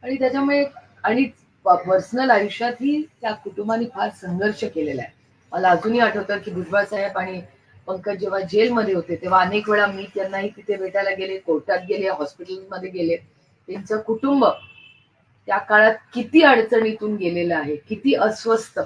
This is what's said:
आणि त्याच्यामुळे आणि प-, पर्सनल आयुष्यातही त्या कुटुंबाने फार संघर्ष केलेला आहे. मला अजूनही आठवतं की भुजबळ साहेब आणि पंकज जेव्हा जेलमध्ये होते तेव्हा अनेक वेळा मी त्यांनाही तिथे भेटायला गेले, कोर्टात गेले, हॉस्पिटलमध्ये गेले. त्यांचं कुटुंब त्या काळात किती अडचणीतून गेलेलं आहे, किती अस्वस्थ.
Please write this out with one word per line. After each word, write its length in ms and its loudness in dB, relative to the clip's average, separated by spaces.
आणि 160 -6
त्याच्यामुळे 460 2
आणि 200 2
प-, 40 0
पर्सनल 640 2
आयुष्यातही 720 0
त्या 120 -4
कुटुंबाने 520 -4
फार 260 -4
संघर्ष 540 -2
केलेला 380 -4
आहे. 100 -14
मला 160 2
अजूनही 320 2
आठवतं 380 0
की 120 -10
भुजबळ 340 0
साहेब 340 -4
आणि 240 -8
पंकज 300 -6
जेव्हा 240 -4
जेलमध्ये 540 2
होते 220 -4
तेव्हा 240 2
अनेक 300 0
वेळा 160 4
मी 280 -6
त्यांनाही 340 -4
तिथे 280 -6
भेटायला 340 -2
गेले, 280 -6
कोर्टात 400 -2
गेले, 200 -2
हॉस्पिटलमध्ये 840 -8
गेले. 260 -2
त्यांचं 340 -6
कुटुंब 440 0
त्या 120 0
काळात 360 6
किती 280 4
अडचणीतून 760 4
गेलेलं 400 0
आहे, 200 -2
किती 380 -2
अस्वस्थ. 720 0